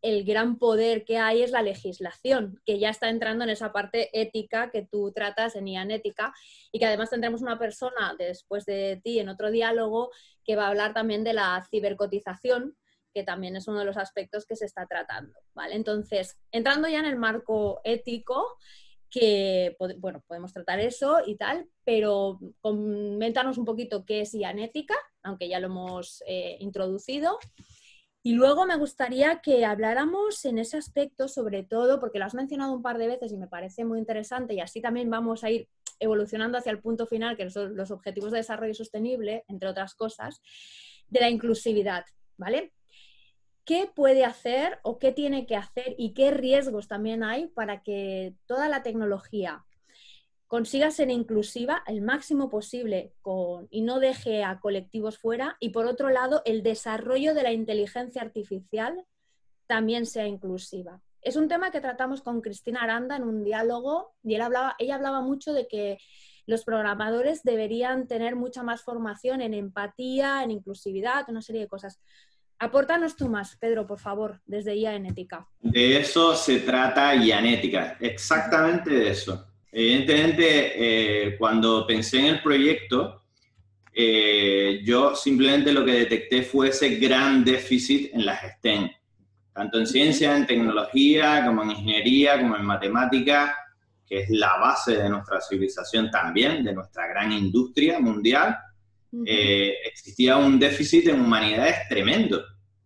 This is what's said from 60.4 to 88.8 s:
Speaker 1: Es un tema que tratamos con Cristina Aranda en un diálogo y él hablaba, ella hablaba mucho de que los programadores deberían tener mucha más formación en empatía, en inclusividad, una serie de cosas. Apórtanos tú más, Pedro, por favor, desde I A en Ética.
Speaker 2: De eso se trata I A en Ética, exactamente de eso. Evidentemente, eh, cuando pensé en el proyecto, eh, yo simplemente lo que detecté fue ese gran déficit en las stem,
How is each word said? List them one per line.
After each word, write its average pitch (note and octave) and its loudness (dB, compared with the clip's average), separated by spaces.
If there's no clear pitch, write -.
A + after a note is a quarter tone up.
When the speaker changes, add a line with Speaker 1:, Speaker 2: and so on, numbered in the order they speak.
Speaker 1:
Es B3+ -4
un D#4 2
tema F4 -2
que D#4+ -6
tratamos B3+ -6
con A#3 -4
Cristina A3+ -8
Aranda A#3+ -4
en B3+ -6
un A3 -4
diálogo A#3+ -2
y A3 -2
él G#3+ -2
hablaba, B3 -2
ella C4 -2
hablaba C4+ -2
mucho C#4 -4
de B3 -2
que G3+ -6
los A3+ -2
programadores A3+ -2
deberían A#3+ -2
tener A#3 -4
mucha B3 -8
más A#3 -6
formación A#3+ -4
en A3 -4
empatía, B3+ -4
en A#3 -4
inclusividad, G#3 -4
una A3+ -8
serie A3+ -8
de G#3 -8
cosas. G3 -14
Apórtanos D4+ 2
tú C4 -4
más, G3+ -6
Pedro, A3+ -2
por G3+ -10
favor, G#3 -6
desde G#3 -6
I G#3+ 0
A G#3 -4
en G3 -8
Ética. F#3 -12
Speaker 2:
De A#2+ 6
eso E3 4
se B2+ 4
trata C3 4
I A2+ 8
A G#2 4
en A2 2
Ética, A2+ 0
exactamente D#3+ 2
de A#2+ 6
eso. F#2+ -6
Evidentemente, B2+ 4
eh, G2+ -4
cuando A2+ 4
pensé A#2 2
en C#3 4
el D#3 2
proyecto, C#3+ 2
eh, G2+ 4
yo B2+ 6
simplemente C#3 6
lo C#3 4
que B2+ 6
detecté A#2+ 2
fue C3+ 4
ese C3+ 2
gran C3 6
déficit B2+ 2
en A2 0
las F#2+ -2
stem, G2+ 2